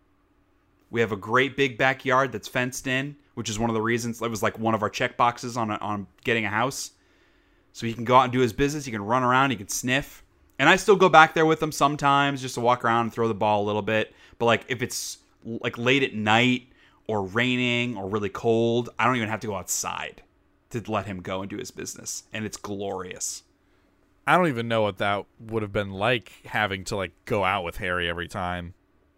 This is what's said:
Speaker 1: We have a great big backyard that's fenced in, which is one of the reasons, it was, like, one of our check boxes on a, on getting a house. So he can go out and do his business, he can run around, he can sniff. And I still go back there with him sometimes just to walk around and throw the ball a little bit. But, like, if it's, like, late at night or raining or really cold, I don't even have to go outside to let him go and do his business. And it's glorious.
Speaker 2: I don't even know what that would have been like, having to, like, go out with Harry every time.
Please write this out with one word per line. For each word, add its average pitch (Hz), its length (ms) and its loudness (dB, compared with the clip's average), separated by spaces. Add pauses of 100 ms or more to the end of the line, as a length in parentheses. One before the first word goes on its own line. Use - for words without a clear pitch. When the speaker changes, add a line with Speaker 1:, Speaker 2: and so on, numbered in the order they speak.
(880)
Speaker 1:
We 117 120 0
have 107 100 0
a 107 60 -2
great 120 400 0
big 135 200 0
backyard 131 540 2
that's 107 160 -10
fenced 127 400 -4
in, 135 300 -4 (160)
which 113 160 -8
is 104 100 -4
one 117 100 0
of 113 40 0
the 110 80 0
reasons, 113 400 -2
it 117 80 -2
was, 107 140 -6
like, 104 140 -2
one 113 160 0
of 104 80 -2
our 104 80 0
check - 280 -4
boxes 120 400 -2
on 110 140 -2
a, 107 40 -4
on 104 320 -6 (160)
getting 117 220 0
a 101 40 -4
house. 117 420 -2 (800)
So - 120 -8
he 113 80 -4
can 110 120 -8
go 123 100 4
out 131 80 8
and 123 80 -2
do 123 80 2
his 117 140 4
business, 143 320 0
he 127 60 -10
can 107 100 -4
run 120 220 0
around, 131 260 4
he 117 80 -2
can 98 100 -12
sniff. - 560 -4 (340)
And 143 120 6
I 185 80 8
still 196 180 4
go 185 140 6
back 160 240 8
there 160 120 4
with 160 160 2
him 151 120 -2
sometimes 139 680 2
just 131 140 -8
to 127 60 -4
walk 120 240 2
around 117 160 4
and 110 120 -4
throw 117 140 0
the 113 60 0
ball 104 300 2
a - 20 -2
little 104 160 0
bit. 110 320 -2 (260)
But, 117 60 0
like, 113 240 4
if 127 120 -6
it's, - 360 -8 (260)
like, 117 340 -8
late 131 260 4
at 113 100 0
night 117 540 4 (400)
or 104 160 0
raining 120 760 0
or 98 100 -8
really 104 220 -2
cold, 117 680 0
I 110 80 2
don't 127 120 2
even 110 100 -2
have 107 140 -6
to 113 60 -8
go 101 80 -4
outside 87 640 -8 (480)
to 117 200 -6
let 101 160 -2
him 95 160 -8
go 95 200 -6
and 98 80 -12
do 104 80 -10
his - 140 -10
business. - 600 -12
And 107 140 -6
it's 101 120 -10
glorious. 98 840 -10 (840)
Speaker 2:
I 156 120 4
don't 180 100 4
even 117 220 -4
know 113 140 2
what 101 160 -2
that 101 260 0 (160)
would 110 200 -4
have 101 120 -6
been 101 180 -4
like, 104 400 -2 (140)
having 98 400 -2
to, 110 100 -6
like, 92 160 -4 (140)
go 104 180 0
out 92 220 0
with 85 120 -8
Harry 90 320 -2
every 85 200 -6
time. 87 440 -6 (440)